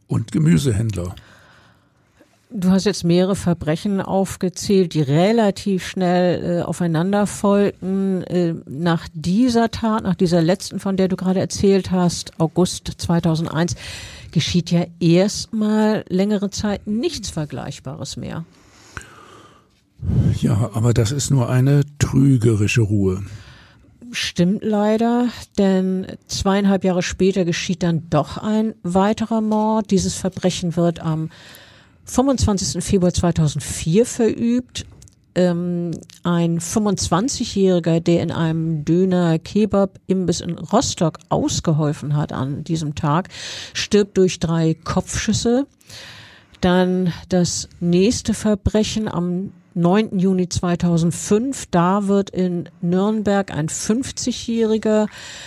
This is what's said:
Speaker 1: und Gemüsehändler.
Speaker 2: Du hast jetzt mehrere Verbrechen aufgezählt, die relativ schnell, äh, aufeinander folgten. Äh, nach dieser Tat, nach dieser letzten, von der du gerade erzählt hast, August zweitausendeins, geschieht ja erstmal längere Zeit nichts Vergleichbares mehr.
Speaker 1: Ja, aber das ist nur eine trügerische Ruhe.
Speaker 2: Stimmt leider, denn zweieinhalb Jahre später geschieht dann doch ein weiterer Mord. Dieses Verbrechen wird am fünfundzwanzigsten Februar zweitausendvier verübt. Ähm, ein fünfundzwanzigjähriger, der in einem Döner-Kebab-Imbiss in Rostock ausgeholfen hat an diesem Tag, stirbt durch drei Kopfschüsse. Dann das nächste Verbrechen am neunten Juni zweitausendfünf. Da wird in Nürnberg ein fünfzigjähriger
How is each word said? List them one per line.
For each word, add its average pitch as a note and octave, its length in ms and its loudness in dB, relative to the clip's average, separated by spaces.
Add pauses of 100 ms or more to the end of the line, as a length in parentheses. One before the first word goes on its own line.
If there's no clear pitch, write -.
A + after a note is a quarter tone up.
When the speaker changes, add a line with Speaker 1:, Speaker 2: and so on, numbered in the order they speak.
Speaker 1:
und A2+ 260 -4
Gemüsehändler. A2+ 840 0 (1400)
Speaker 2:
Du F#3 200 0
hast F#3 140 4
jetzt G3 180 -2
mehrere F3+ 320 4
Verbrechen E3+ 680 -2
aufgezählt, F#3+ 920 0
die D#3 60 2
relativ F#3+ 840 2
schnell, F3+ 720 0
äh, - 40 -2
aufeinander F3 640 0
folgten. F#3+ 1000 0
Äh, E3+ 320 0 (120)
nach E3 460 -2
dieser A3+ 580 2
Tat, A3 320 -2
nach F3+ 120 0
dieser F3 260 2
letzten, F3+ 380 -2
von F#3+ 180 -2
der F#3+ 100 4
du F#3 80 -2
gerade F#3 240 0
erzählt F#3+ 520 2
hast, F3+ 480 -2
August - 580 0
zweitausendeins, E3 800 0 (560)
geschieht - 400 0
ja E3+ 140 2 (140)
erstmal G#3+ 1120 2
längere G3+ 400 0
Zeit G#3 380 -6
nichts A#3+ 420 -4
Vergleichbares D3 880 -10
mehr. E3 280 -10 (1900)
Speaker 1:
Ja, A#2 340 0
aber A#2 200 2
das A2+ 180 2
ist C#3+ 180 -2
nur C3 200 2
eine C#3 340 4 (160)
trügerische A#2+ 840 2
Ruhe. G2 400 0 (920)
Speaker 2:
Stimmt F3+ 520 0
leider, A3 640 2 (300)
denn F#3 500 2 (180)
zweieinhalb G3 580 2
Jahre F3+ 200 2
später F#3 420 0
geschieht E3+ 380 -2
dann E3+ 260 0
doch D3 280 0
ein G#3+ 440 -2
weiterer G#3+ 600 0
Mord. G#3+ 500 0
Dieses F#3 240 2
Verbrechen F3+ 640 -2
wird E3+ 240 0
am D#3+ 280 -4 (760)
fünfundzwanzigsten A3 760 0
Februar F3+ 320 0
zweitausendvier E3 920 0
verübt. A#3+ 800 -2 (500)
Ähm, F3 560 0 (320)
ein E3+ 380 0
fünfundzwanzigjähriger, F#3+ 1400 0
der E3+ 240 2
in E3+ 80 -4
einem D#3+ 540 -2
Döner-Kebab-Imbiss F3+ 1500 0
in E3+ 180 -8
Rostock F3+ 720 0
ausgeholfen D3+ 880 -2
hat D3 160 -2
an C3+ 320 -4
diesem D#3+ 320 -4
Tag, D#3+ 320 0 (460)
stirbt G3+ 440 0
durch F#3 220 2
drei D#3+ 420 0
Kopfschüsse. - 840 -2 (920)
Dann F3+ 500 2 (160)
das - 400 0 (120)
nächste F#3 540 2
Verbrechen G#3+ 720 0
am F3+ 440 -4 (240)
neunten G3 420 2
Juni F3+ 320 2
zweitausendfünf. F3 1200 0
Da F#3 380 2
wird G3 240 2
in F3+ 380 -2 (120)
Nürnberg G3 680 0
ein D3+ 180 -2
fünfzigjähriger A3 1400 0 (400)